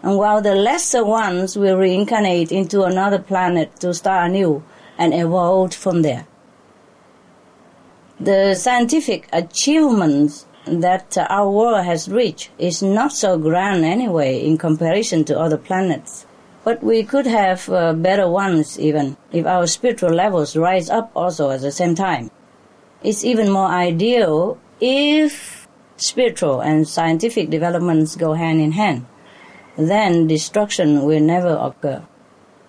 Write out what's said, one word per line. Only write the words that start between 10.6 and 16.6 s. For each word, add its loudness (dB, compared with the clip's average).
that 0
our 0
world 2
has -4
reached -2
is -4
not 0
so 0
grand 0
anyway 0
in 0
comparison 0
to -2
other 0
planets. -4